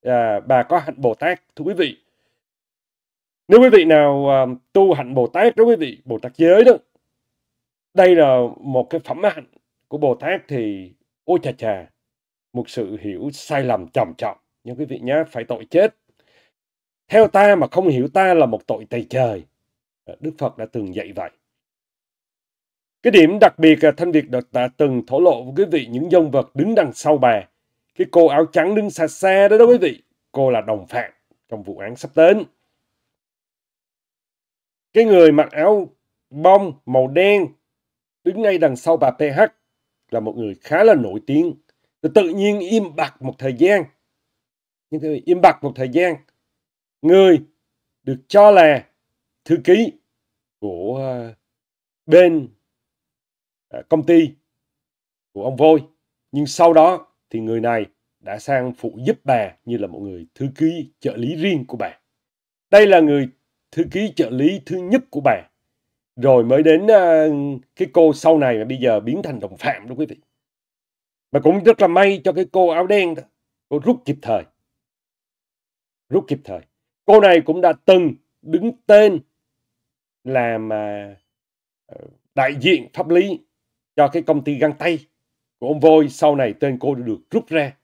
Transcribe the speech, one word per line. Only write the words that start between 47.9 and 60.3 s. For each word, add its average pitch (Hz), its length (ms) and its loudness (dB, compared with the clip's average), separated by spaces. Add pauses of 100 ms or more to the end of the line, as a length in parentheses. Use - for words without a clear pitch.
được 135 240 -8
cho 208 240 6
là 156 380 4 (560)
thư 165 180 -2
ký 202 300 2 (680)
của, 101 380 -10
à, 123 380 -10 (720)
bên, 160 440 2 (1200)
à, 123 200 -14
công 156 160 0
ty 165 280 2 (960)
của 98 120 -14
ông 131 120 -8
Vôi. 151 280 2 (480)
Nhưng 143 140 -6
sau 170 280 2
đó 165 340 2 (220)
thì 113 100 -10
người 113 220 -6
này 113 240 -4 (340)
đã 101 200 -12
sang 127 340 -6
phụ 113 340 -14
giúp 233 160 -4
bà 113 320 -4 (100)
như 117 120 -8
là 101 100 -8
một 85 120 -18
người 90 360 -16